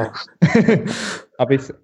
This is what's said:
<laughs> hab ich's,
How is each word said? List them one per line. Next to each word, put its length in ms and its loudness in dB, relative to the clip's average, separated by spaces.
<laughs> 1000 0
hab 100 0
ich's, 240 0